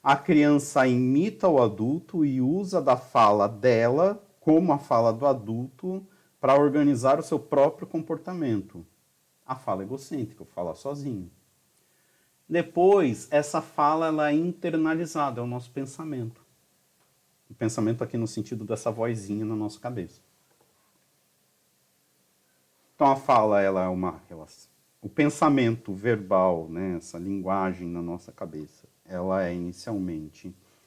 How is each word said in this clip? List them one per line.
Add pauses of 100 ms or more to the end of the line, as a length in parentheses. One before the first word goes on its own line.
A
criança
imita
o
adulto
e
usa
da
fala
dela, (180)
como
a
fala
do
adulto, (360)
pra
organizar
o
seu
próprio
comportamento. (600)
A
fala
egocêntrica,
o
falar
sozinho. (1160)
Depois,
essa
fala,
ela
é
internalizada,
é
o
nosso
pensamento. (1040)
O
pensamento
aqui
no
sentido
dessa
vozinha
na
nossa
cabeça. (2750)
Então,
a
fala,
ela
é
uma
relação. (320)
O
pensamento
verbal,
né,
essa
linguagem
na
nossa
cabeça, (180)
ela
é
inicialmente (340)